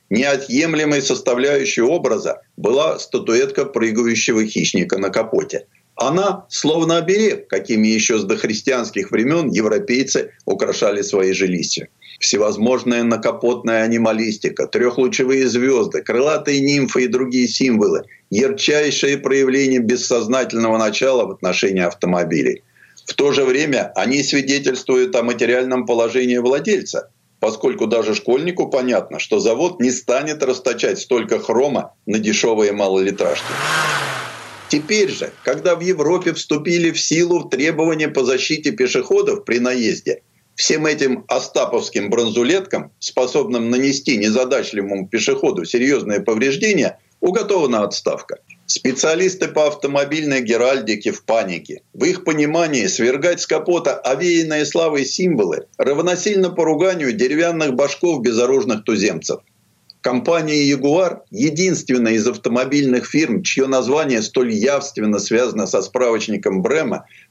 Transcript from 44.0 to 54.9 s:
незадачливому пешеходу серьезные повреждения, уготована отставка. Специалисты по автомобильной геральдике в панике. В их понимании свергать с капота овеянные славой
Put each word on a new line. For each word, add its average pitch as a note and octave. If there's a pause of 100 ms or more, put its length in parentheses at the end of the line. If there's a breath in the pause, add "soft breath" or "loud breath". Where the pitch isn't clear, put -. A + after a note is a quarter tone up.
незадачливому G#2
пешеходу B2
серьезные A#2+
повреждения, C3+ (240 soft breath)
уготована F3
отставка. - (260)
Специалисты D#3+
по D3+
автомобильной C#3+
геральдике A2+
в -
панике. F#2+ (100)
В A2
их F3+
понимании D3+
свергать C#3
с -
капота D#3+
овеянные D#3
славой D3+